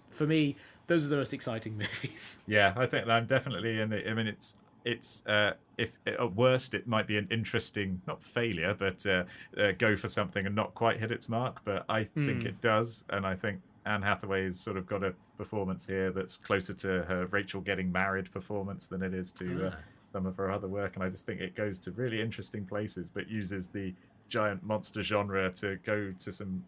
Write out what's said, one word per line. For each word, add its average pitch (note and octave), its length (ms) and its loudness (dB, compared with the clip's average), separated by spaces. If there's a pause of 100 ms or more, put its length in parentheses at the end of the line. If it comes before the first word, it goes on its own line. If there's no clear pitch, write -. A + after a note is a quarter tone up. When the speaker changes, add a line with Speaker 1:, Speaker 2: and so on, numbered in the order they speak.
(100)
Speaker 1:
for - 160 0
me, D3+ 300 4 (320)
those E3 180 4
are - 20 -2
the D3 80 2
most C3+ 160 0
exciting A2 460 -4
<laughs> - 0 -
movies. - 600 -4 (100)
Speaker 2:
Yeah, G2+ 280 8
I B2+ 100 4
think A#2+ 200 0
I'm A#2 200 6
definitely A2+ 540 0
in G#2+ 120 0
it. G#2 160 -2
I A2+ 60 0
mean, A2 120 0
it's, - 300 -4 (280)
it's, - 420 -2
uh, G#2 260 6 (260)
if, A#2 140 -2 (140)
at A2 280 0
worst, B2+ 400 4
it - 120 -4
might A2 200 4
be G#2+ 120 0
an G2 120 0
interesting, G#2 760 0
not - 160 -8
failure, G#2 560 0
but, F#2+ 280 -2
uh, F#2 180 4 (340)
uh, G2+ 200 6
go G#2+ 180 6
for G2 120 -4
something G2 380 0
and G2+ 80 -2
not G#2 200 0
quite A2+ 260 4
hit A2 100 -2
its - 200 -4
mark. A#2+ 340 -2
But G2 240 -2
I A2 160 0
think C3+ 380 -2
Speaker 1:
Hmm. A2+ 60 -2
Speaker 2:
it - 120 -8
does, A#2 500 4
and G2 160 0
I F#2+ 80 0
think F#2+ 260 -2 (260)
Anne G#2 160 0
Hathaway's F#2+ 580 0
sort G2+ 160 -4
of F#2 100 -4
got G2 160 -2
a F#2 120 0 (240)
performance F#2+ 480 -4
here F#2+ 240 0
that's F#2 260 -6
closer G2 380 -2
to F#2+ 300 0
her F2+ 220 0
Rachel G2 360 -2
getting F#2 280 0
married F#2+ 420 0
performance G2 540 -6
than F#2 160 -4
it F#2 120 -2
is F#2 180 -4
to, F2+ 360 -2
uh, - 60 -2
Speaker 1:
Ah. D2+ 40 -12 (340)
Speaker 2:
Some F#2+ 140 -2
of F#2 100 -4
her F#2+ 140 0
other G2+ 180 -2
work, G2 260 -2
and F#2+ 100 -2
I F#2 40 0
just F#2+ 180 -6
think - 140 -4
it F#2 140 -4
goes G#2 260 -2
to - 120 -10
really A2+ 280 -2
interesting G#2+ 440 -4
places, G#2 460 -6
but F#2+ 180 -6
uses G2 400 -4
the F#2+ 260 -6 (340)
giant G#2 340 0
monster G#2 400 -2
genre G2 520 2
to G2 300 -2
go G#2 340 0
to - 140 -10
some F#2 360 -6